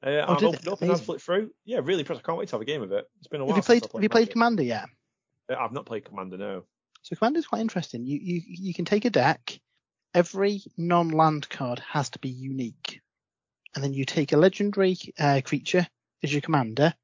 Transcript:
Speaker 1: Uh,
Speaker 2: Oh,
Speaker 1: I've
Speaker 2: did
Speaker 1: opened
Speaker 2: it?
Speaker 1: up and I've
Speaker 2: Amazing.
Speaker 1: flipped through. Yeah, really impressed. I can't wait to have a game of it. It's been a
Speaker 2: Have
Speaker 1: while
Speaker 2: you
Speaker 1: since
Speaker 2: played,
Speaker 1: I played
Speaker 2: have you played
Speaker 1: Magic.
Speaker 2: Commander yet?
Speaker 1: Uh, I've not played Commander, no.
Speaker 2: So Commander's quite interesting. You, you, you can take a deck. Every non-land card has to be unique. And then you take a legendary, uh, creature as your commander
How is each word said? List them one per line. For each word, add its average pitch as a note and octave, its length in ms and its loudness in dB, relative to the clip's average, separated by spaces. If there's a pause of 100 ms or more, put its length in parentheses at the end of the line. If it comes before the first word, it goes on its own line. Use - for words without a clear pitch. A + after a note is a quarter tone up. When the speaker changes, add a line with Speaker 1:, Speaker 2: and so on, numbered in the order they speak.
Speaker 1:
Uh, D3 220 0
Speaker 2:
Oh, - 80 2
Speaker 1:
I've D3 40 2
Speaker 2:
did - 100 4
Speaker 1:
opened - 180 -4
Speaker 2:
it? F3+ 60 -4
Speaker 1:
up G3 100 -6
and F3 80 2
I've F3 60 4
Speaker 2:
Amazing. E3 80 -4
Speaker 1:
flipped D3+ 180 -8
through. G3+ 280 -2 (140)
Yeah, A3 180 -4
really E3+ 180 0
impressed. C#3 200 -6
I - 60 -12
can't E3+ 120 -4
wait G3 100 -6
to - 80 -8
have G#2+ 60 -4
a A#2 40 -8
game C#3+ 160 -4
of F#2+ 100 -8
it. G#2 160 -4 (100)
It's - 100 -20
been D3+ 120 -8
a C3+ 40 -4
Speaker 2:
Have C3+ 40 -4
Speaker 1:
while F#3 100 4
Speaker 2:
you G3+ 40 2
Speaker 1:
since - 40 -4
Speaker 2:
played, A#3 180 6
Speaker 1:
I - 40 -12
played - 100 -8
Speaker 2:
have G3 40 0
you G#3+ 60 4
played A3+ 140 6
Speaker 1:
Magic. A3 100 0
Speaker 2:
Commander A#3 300 2
yet? A2+ 220 -2 (680)
Speaker 1:
Uh, B2+ 80 -4
I've A#2+ 140 -4
not C#3 140 -8
played A2 200 -8
Commander, F#2 320 -12
no. G2 260 -8 (380)
Speaker 2:
So - 140 -10
Commander's D4 300 0
quite G#3+ 160 -4
interesting. E3 420 -6
You, C#3+ 180 -4
you, F3 240 -4
you F3+ 280 -8
can F3+ 100 -4
take G#3 220 0
a A#3+ 40 2
deck. - 480 2 (560)
Every G3 480 2 (140)
non-land D#3+ 720 2
card B2 300 -6 (100)
has C#3+ 220 -2
to - 80 -14
be C3+ 100 -8
unique. C3 720 -8 (760)
And C#3 80 -8
then C#3 120 -2
you C3+ 100 0
take C#3 280 0
a D#3 40 6
legendary, F#3+ 640 4 (200)
uh, C#3+ 260 4
creature E3+ 420 0 (360)
as C3+ 100 -2
your D3 100 0
commander C#3+ 500 2 (120)